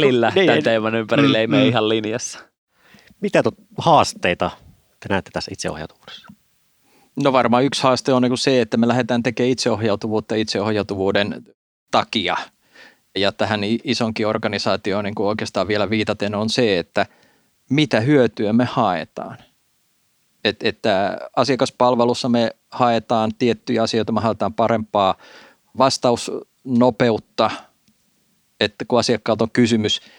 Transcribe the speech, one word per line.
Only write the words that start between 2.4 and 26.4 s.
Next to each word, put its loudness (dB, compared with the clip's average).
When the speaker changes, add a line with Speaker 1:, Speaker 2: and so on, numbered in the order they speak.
Speaker 3:
Mitä 2
tu-, 0
haasteita 2
te -14
näette -2
tässä -8
itseohjautuvuudessa? -12
Speaker 4:
No 2
varmaan 4
yksi -2
haaste 2
on 4
niinku 0
se, 2
että -2
me 2
lähdetään 0
tekemään -2
itseohjautuvuutta -2
itseohjautuvuuden -2
takia. 0
Ja 0
tähän -2
i-, -2
isonkin -2
organisaatioon -2
niinku -4
oikeastaan -4
vielä 0
viitaten -2
on -2
se, 2
että -2
mitä 2
hyötyä 2
me 4
haetaan. -4
Et-, -2
että -2
asiakaspalvelussa 0
me 0
haetaan 0
tiettyjä -2
asioita, -2
me 0
haetaan -2
parempaa 0
vastausnopeutta, 0